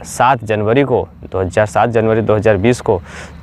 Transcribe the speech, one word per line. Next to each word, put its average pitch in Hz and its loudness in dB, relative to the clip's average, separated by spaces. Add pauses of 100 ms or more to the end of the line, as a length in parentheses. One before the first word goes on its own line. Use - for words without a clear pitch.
सात 123 0
जनवरी 107 0
को, 127 0 (240)
दो 95 -4
हज़ार, 95 0
सात 107 0
जनवरी 110 2
दो 104 0
हज़ार 107 2
बीस 117 2
को 95 -2 (400)